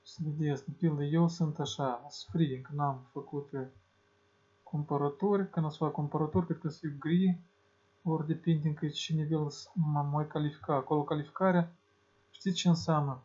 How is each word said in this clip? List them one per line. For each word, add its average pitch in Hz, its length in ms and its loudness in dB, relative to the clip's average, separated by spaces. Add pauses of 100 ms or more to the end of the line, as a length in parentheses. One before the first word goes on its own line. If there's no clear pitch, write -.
Să - 220 -20
vedeți, 151 420 -2
de 160 60 -8
pildă, 151 320 0
eu 160 240 4
sunt 165 320 -2
așa, 135 500 -4
sunt - 220 -16
free, 151 240 2
încă 131 180 -12
n-am 143 380 -2
făcut, 143 400 -10
uh, 131 160 -6 (960)
cumpărături. 151 880 0
Când 160 160 -2
o 151 40 -2
să 147 80 -10
fac 156 140 0
cumpărături, 151 540 0
cred 170 140 -4
că - 80 -6
o - 20 0
să - 80 -8
fiu 147 220 -8
gri, 175 400 2 (640)
ori 160 240 0
depinde 160 400 2
încă 151 200 -2
ce - 260 -4
nivel 156 360 0
s-, - 240 -14
m-am 147 360 2
mai 151 180 0
califica. 151 480 -2
Acolo 143 280 2
calificarea, 170 680 2 (600)
știți - 240 -2
ce - 120 2
înseamnă? 151 580 2